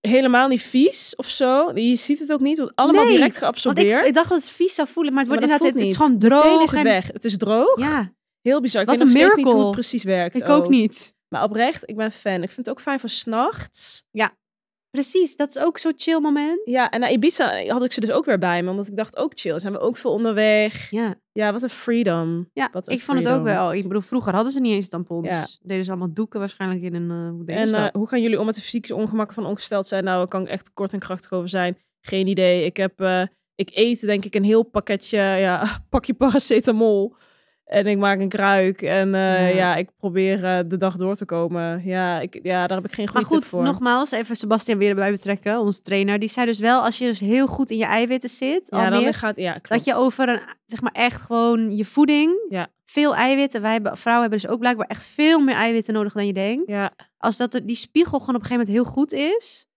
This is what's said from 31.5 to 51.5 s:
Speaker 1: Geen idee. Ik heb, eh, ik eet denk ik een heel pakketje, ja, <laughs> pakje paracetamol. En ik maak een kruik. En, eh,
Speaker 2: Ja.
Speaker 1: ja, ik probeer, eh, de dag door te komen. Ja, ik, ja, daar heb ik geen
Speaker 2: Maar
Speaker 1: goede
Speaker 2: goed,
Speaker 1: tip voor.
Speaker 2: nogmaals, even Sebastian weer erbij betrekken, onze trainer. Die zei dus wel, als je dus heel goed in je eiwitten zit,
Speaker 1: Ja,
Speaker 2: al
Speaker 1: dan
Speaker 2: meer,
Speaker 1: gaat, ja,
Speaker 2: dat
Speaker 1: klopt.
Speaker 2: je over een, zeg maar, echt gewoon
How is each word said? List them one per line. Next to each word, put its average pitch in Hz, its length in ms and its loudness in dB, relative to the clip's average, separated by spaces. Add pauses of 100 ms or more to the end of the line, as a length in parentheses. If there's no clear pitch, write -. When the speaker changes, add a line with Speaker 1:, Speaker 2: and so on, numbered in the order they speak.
Speaker 1:
Geen 190 260 -2
idee. 180 380 2
Ik 170 120 -4
heb, 190 240 -4
eh, 185 220 0 (320)
ik - 200 -6
eet 233 260 2
denk 202 240 -2
ik 208 100 -12
een 202 100 2
heel 220 180 6
pakketje, 208 560 -2
ja, 190 440 2 (120)
<laughs> - 160 -16
pakje 262 240 -2
paracetamol. 226 1000 2 (500)
En 202 220 0
ik 208 120 2
maak 196 220 2
een 196 80 -2
kruik. 196 540 2
En, 190 320 0
eh, 190 60 2
Speaker 2:
Ja. 185 360 2
Speaker 1:
ja, 180 200 2
ik 185 200 -4
probeer, 190 480 -2
eh, 185 220 0
de 175 100 -6
dag 190 200 -2
door 185 180 -2
te 202 100 -10
komen. 170 600 -4
Ja, 185 360 -2
ik, - 220 -10
ja, 180 240 -2
daar 185 100 -4
heb 185 100 -6
ik - 80 -12
geen 214 100 -6
Speaker 2:
Maar 202 100 -8
Speaker 1:
goede 247 140 0
Speaker 2:
goed, 311 140 2
Speaker 1:
tip - 80 -14
voor. 180 120 -2
Speaker 2:
nogmaals, 254 480 0
even 226 260 -6
Sebastian 214 420 -2
weer 202 100 2
erbij 196 220 0
betrekken, 202 500 -4
onze 202 220 -2
trainer. 196 360 0
Die 214 100 -4
zei 247 180 -2
dus 226 120 -2
wel, 240 240 2
als 226 160 -2
je 247 80 -4
dus 220 140 -2
heel 233 260 2
goed 269 240 -2
in 220 60 -4
je 220 80 -2
eiwitten 240 440 0
zit, 302 420 -4
Speaker 1:
Ja, - 140 0
Speaker 2:
al - 60 2
Speaker 1:
dan 240 120 2
Speaker 2:
meer, 254 120 0
Speaker 1:
gaat, 214 220 -6
ja, 180 160 -4
Speaker 2:
dat 165 100 -12
Speaker 1:
klopt. 233 220 -2
Speaker 2:
je 262 100 0
over 254 340 2
een, 240 120 -2 (240)
zeg 226 160 -12
maar, 240 120 -4
echt 240 280 -2
gewoon 233 560 0